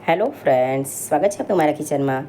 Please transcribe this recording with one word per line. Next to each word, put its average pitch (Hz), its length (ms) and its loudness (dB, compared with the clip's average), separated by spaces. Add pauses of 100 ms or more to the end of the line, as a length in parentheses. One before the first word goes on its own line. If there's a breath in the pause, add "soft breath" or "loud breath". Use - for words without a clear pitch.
હેલો 180 160 2
ફ્રેન્ડ્સ, 135 800 0
સ્વાગત 156 220 2
છે 202 100 -10
આપનું 185 180 0
મારા 151 140 4
કિચનમાં. 139 580 -2